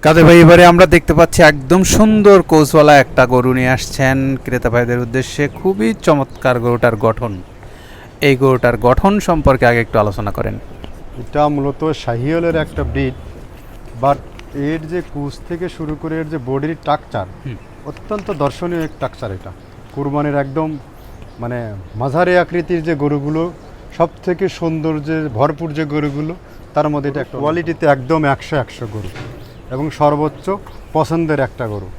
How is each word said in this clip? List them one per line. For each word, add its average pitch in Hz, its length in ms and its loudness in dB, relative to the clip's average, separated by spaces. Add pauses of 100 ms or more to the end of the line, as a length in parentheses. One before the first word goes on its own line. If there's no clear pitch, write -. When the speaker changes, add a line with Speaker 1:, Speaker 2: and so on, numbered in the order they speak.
Speaker 1:
কাদের 160 240 6
ভাই, 170 140 10
এবারে 170 260 10
আমরা 175 200 8
দেখতে 165 280 2
পাচ্ছি 165 280 4
একদম 151 420 4
সুন্দর 208 580 6
কোচওয়ালা 151 580 6
একটা 127 260 2
গরু 127 280 2
নিয়ে 127 160 0
আসছেন 135 760 -2
ক্রেতা 120 260 -2
ভাইদের 120 300 0
উদ্দেশ্যে। 127 480 -4
খুবই 202 540 -2
চমৎকার 135 580 0
গরুটার 120 360 0
গঠন। 110 420 -4 (840)
এই 139 140 2
গরুটার 123 420 2
গঠন 131 420 2
সম্পর্কে 139 460 2
আগে 120 160 4
একটু 113 180 -2
আলোচনা 104 320 -2
করেন। 107 280 -6 (580)
Speaker 2:
এটা 147 300 -2
মূলত 143 440 -2
শাহিওয়ালের 156 640 -2
একটা 156 280 -4
ব্রিড, 131 300 -4 (880)
but 143 140 2 (400)
এর 147 320 -4
যে 170 140 -6 (120)
কুচ 143 340 -8
থেকে 175 220 -8
শুরু 151 320 -8
করে 160 140 -6
এর 160 140 -6
যে 160 160 -6
বডির 147 300 -4
স্ট্রাকচার, 127 500 -6 (200)
Speaker 1:
হুম। 123 100 -10 (300)
Speaker 2:
অত্যন্ত 196 460 -10
দর্শনীয় 160 560 -4
স্ট্রাকচার 123 440 -10
এটা। 95 200 -12 (440)
কুরবানির 143 400 -4
একদম 143 420 -4 (600)
মানে 117 340 -8 (220)
মাঝারি 160 420 0
আকৃতির 170 460 -2
যে 160 120 -2
গরুগুলো, 147 580 -4 (440)
সব 170 120 0 (160)
থেকে 180 240 -2
সৌন্দর্যে 160 840 -4
ভরপুর 147 400 -2
যে 156 120 -4
গরুগুলো, 147 500 -4 (380)
তার 151 160 0
মধ্যে 147 200 -2
এটা 139 120 -6
একটা 131 160 -10
কোয়ালিটিতে 160 480 -4
একদম 143 400 0
একশো 139 300 -2
একশো 120 380 -6
গরু 101 160 -10 (600)
এবং 143 200 -6
সর্বোচ্চ 147 580 -2 (440)
পছন্দের 156 460 -2
একটা 127 280 -6
গরু। 98 320 -10